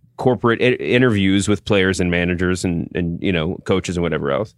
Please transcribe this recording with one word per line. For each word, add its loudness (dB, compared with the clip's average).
corporate 0
i-, 0
interviews 2
with 0
players 2
and 0
managers 0
and, -2
and, -4
you 0
know, -2
coaches -2
and -2
whatever -2
else. -4